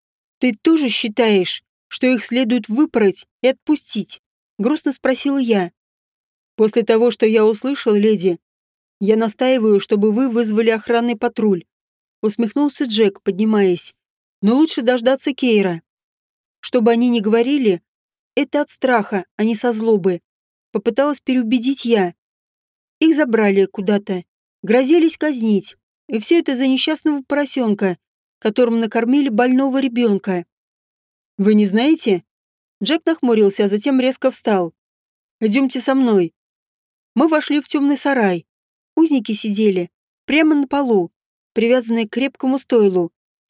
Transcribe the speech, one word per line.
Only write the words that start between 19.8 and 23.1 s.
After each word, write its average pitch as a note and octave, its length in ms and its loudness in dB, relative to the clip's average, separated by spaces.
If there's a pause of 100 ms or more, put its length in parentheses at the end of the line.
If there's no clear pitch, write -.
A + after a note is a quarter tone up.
попыталась C4 480 -2
переубедить B3+ 640 -2
я. G3+ 280 0 (840)
Их D#4+ 160 4